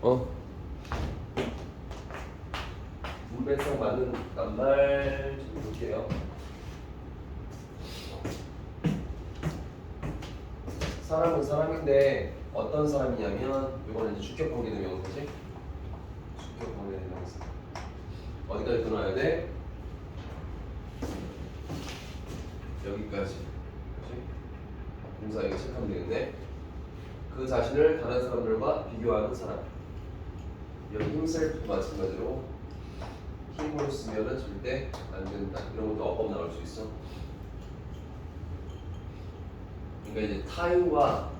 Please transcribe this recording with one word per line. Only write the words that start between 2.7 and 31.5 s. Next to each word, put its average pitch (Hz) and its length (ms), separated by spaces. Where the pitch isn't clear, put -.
문배성 139 480
맞는 127 320
낱말 135 1000
좀 135 280
볼게요. - 440
사람은 160 400
사람인데 139 920
어떤 151 320
사람이냐면, 131 1000
요거는 110 280
이제 104 120
주격 117 260
관계대명사지? 101 760
주격 - 400
관계대명사. 90 640
어디까지 113 360
끊어야 101 280
돼? 117 380
여기까지. 101 480
그치? - 880
동사 107 220
이거 - 160
체크하면 - 300
되겠네. - 440
그 131 100
자신을 147 560
다른 - 220
사람들과 107 640
비교하는 110 480
사람. - 240
여기 - 100
himself도 156 600